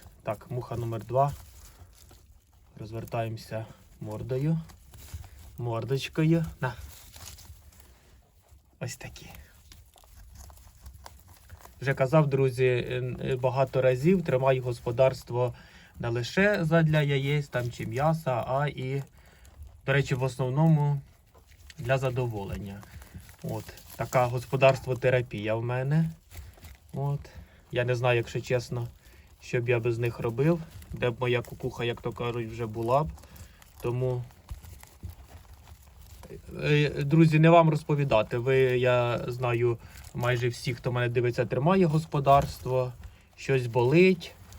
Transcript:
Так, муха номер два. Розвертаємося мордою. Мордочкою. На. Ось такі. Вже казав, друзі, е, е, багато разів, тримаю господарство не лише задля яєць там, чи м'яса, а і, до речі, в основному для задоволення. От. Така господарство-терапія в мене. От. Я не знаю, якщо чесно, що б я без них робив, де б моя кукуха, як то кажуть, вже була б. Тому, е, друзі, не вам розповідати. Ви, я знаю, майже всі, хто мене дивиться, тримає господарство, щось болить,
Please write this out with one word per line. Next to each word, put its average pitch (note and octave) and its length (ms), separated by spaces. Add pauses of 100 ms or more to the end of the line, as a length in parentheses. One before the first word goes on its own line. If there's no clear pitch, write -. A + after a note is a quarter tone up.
(240)
Так, - 280
муха B2 240
номер A2+ 300
два. C3+ 280 (1500)
Розвертаємося A2+ 840 (340)
мордою. C3 600 (960)
Мордочкою. C3+ 880 (160)
На. B2+ 120 (2000)
Ось - 160
такі. - 340 (2500)
Вже C3+ 120
казав, D3 340
друзі, C3+ 380
е, B2+ 580
е, C3 120
багато B2+ 460
разів, C#3 420
тримаю C3 400
господарство B2 920 (440)
не A#2+ 100
лише F3+ 560
задля D#3 360
яєць C#3+ 460
там, A#2+ 240
чи A2+ 140
м'яса, C3 640
а C#3 200
і, C3 360 (840)
до C3+ 80
речі, C#3 220
в B2+ 80
основному C#3+ 800 (760)
для C3 200
задоволення. G#2 840 (600)
От. A2 300 (220)
Така B2 300
господарство-терапія B2 1300
в A2+ 80
мене. C#3 460 (840)
От. C#3+ 260 (520)
Я B2 140
не B2 100
знаю, A#2+ 220
якщо A#2 240
чесно, A#2+ 460 (540)
що B2+ 200
б A#2+ 80
я B2 100
без A#2 200
них A#2+ 200
робив, C#3 420 (300)
де - 180
б A#2 100
моя A#2+ 220
кукуха, A#2+ 420
як A#2 180
то A#2+ 100
кажуть, A#2 400
вже A#2 140
була A#2 380
б. D#3+ 60 (720)
Тому, B2 420 (2500)
е, D3 260
друзі, D#3 500
не D#3+ 100
вам E3 200
розповідати. C#3 680
Ви, B2+ 220
я B2 680
знаю, A#2+ 500 (360)
майже B2 340
всі, A#2+ 260
хто A#2+ 180
мене B2 180
дивиться, A#2+ 360
тримає E3 400
господарство, C#3 1080 (420)
щось C3 320
болить, D3+ 680 (240)